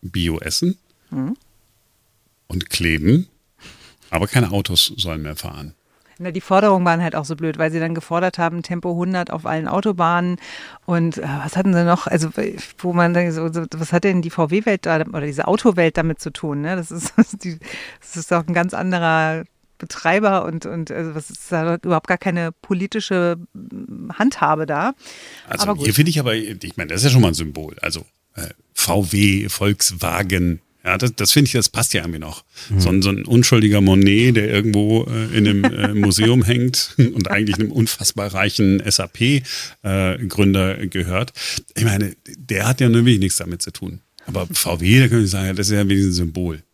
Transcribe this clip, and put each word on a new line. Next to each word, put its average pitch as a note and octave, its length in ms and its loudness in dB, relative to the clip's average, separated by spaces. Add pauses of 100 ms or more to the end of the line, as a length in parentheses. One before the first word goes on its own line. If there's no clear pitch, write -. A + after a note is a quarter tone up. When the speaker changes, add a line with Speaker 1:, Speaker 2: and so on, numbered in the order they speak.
Speaker 1:
Bio-Essen F2 720 -2 (320)
Speaker 2:
Mhm. C#3+ 260 -6 (1080)
Speaker 1:
und F2+ 240 -6
kleben, F2 580 2 (840)
aber E2+ 160 0
keine A#2 240 0
Autos F#2+ 460 0
sollen E2 260 -4
mehr D2+ 120 -8
fahren. D2 380 -12 (460)
Speaker 2:
Na, F3+ 100 -8
die F3+ 120 -6
Forderungen F#3+ 440 4
waren E3+ 160 2
halt E3+ 140 -2
auch D3+ 100 -4
so D#3 100 -6
blöd, D#3 220 -4
weil D#3+ 140 0
sie E3 80 -4
dann E3 160 -2
gefordert E3+ 420 -2
haben, E3+ 240 -2
Tempo F3 320 -6
hundert F3+ 380 -2
auf E3 160 -6
allen D#3+ 200 -2
Autobahnen F3 680 0 (480)
und, E3+ 320 0
äh, D#3 60 -8 (200)
was D#3 140 -6
hatten F#3+ 160 4
sie E3+ 100 4
noch? E3+ 220 2
Also, D#3+ 240 0 (480)
wo F3+ 160 -4
man F3 220 2
dann F3 160 2
so, D#3+ 200 -4
so, E3 140 -6 (100)
was D#3+ 160 -6
hat F3 120 2
denn F#3 180 2
die E3 80 -4
V-W-Welt F#3 560 0
da, D#3+ 160 0
oder D#3+ 200 -6
diese D3 260 -4
Autowelt F3+ 500 2
damit D#3+ 220 -2
zu D#3 120 -10
tun, C#3+ 300 -6
ne? E3 140 -4
Das E3+ 160 -8
ist, E3 260 -10
<laughs> G3+ 260 4
die, E3 140 -10 (420)
das - 160 -20
ist E3 160 -6
doch E3+ 160 0
ein E3+ 60 -2
ganz F3 220 -2
anderer D#3+ 680 0 (360)
Betreiber F#3+ 680 0
und, E3 220 -8
und, E3 240 -8
also, D#3+ 240 -6
was D#3 160 -12
ist - 200 -12
da E3+ 260 0
überhaupt E3 300 -2
gar F3+ 120 -2
keine E3+ 320 -4
politische, F#3 880 -2 (140)
mm, - 600 -14
Handhabe D#3 540 0
da. D#3+ 260 -2 (560)
Speaker 1:
Also - 140 -2
Speaker 2:
Aber G3+ 120 0
gut. C#3 100 -2
Speaker 1:
hier A2 100 4
finde D#3 160 4
ich D3+ 80 0
aber, B2 160 0
ich G#2+ 420 -8
meine, E2 120 -6
das F2+ 120 -2
ist B2+ 40 2
ja C#3+ 40 6
schon B2+ 120 8
mal F#2+ 80 6
ein D#2+ 40 0
Symbol. D#2 480 -8
Also, E2 240 -8 (300)
äh, F2 140 -12 (260)
V F2+ 360 0
W, G2+ 380 4
Volkswagen, F2+ 1120 0 (240)
ja, F#2 120 0
das, A#2+ 180 -2
das G2+ 160 0
finde C#3+ 160 4
ich, - 60 -2
das A#2 160 0
passt - 240 -4
ja F2+ 80 0
irgendwie E2 180 -8
noch. D#2 240 -12 (260)
Speaker 3:
Mhm. G2 120 2
Speaker 1:
So F#2 80 4
ein, F#2+ 140 4
so G2 60 2
ein G2 140 -2
unschuldiger A2+ 560 4
Monet, G2+ 560 6
der G#2+ 140 0
irgendwo, G#2+ 560 2
äh, A2+ 320 -4
in G#2 100 6
einem, G2+ 160 2
äh, G#2 300 0
Speaker 2:
<laughs> - 0 -
Speaker 1:
Museum G#2+ 500 4
hängt B2 540 0
und C3+ 340 2
eigentlich G#2 260 0
einem G#2+ 140 -2
unfassbar G#2 600 -2
reichen F#2+ 480 2
S - 180 0
A F#2 80 -4
P, B2+ 360 0 (400)
äh, F#2+ 340 0 (100)
Gründer G2 600 2
gehört. F#2 440 -4 (420)
Ich - 120 0
meine, G2+ 320 0 (180)
der G#2 320 -2
hat B2+ 140 2
ja B2+ 80 4
nur A#2 160 6
wenig A#2 160 6
nichts F#2+ 160 0
damit F2 240 -8
zu - 100 -10
tun. F2 300 -12 (240)
Aber F#2 260 -4
V E2+ 300 -2
W, G2+ 180 6
da C3 80 6
könnte A2+ 160 2
ich F#2+ 80 0
sagen, F#2+ 160 -2
ja, F#2+ 60 -2
das F#2+ 140 -4
ist G#2 60 0
ja G#2 140 2
wenigstens G2 280 2
ein F2 100 0
Symbol. E2 360 -4 (120)